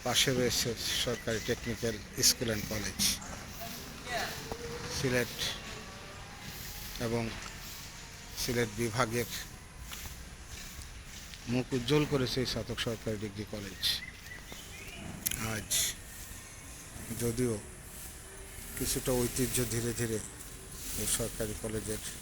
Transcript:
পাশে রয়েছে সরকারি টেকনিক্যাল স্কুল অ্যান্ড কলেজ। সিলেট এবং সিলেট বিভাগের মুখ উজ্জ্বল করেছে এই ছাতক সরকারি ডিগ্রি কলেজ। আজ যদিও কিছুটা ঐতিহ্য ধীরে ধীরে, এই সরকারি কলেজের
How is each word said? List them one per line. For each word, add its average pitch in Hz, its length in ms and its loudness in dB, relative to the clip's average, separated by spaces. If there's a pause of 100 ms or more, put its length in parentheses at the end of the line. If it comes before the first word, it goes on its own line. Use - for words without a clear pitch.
পাশে 123 340 6
রয়েছে 123 320 6 (360)
সরকারি 117 420 2
টেকনিক্যাল 117 480 2 (320)
স্কুল - 240 6
অ্যান্ড 107 200 0
কলেজ। 104 280 -2 (2000)
সিলেট 123 400 4 (1700)
এবং 117 180 4 (1160)
সিলেট 120 360 4
বিভাগের 117 520 4 (2250)
মুখ 123 120 4 (120)
উজ্জ্বল 139 340 6
করেছে 131 320 4
এই 117 100 2
ছাতক 113 240 -2 (100)
সরকারি 113 380 0
ডিগ্রি 104 260 -4
কলেজ। 98 300 -6 (1700)
আজ 101 160 -2 (1500)
যদিও 120 300 4 (1200)
কিছুটা 135 340 2
ঐতিহ্য 120 460 4 (160)
ধীরে 117 260 2
ধীরে, 110 200 4 (840)
এই 107 160 4
সরকারি 110 440 0
কলেজের 107 400 0 (200)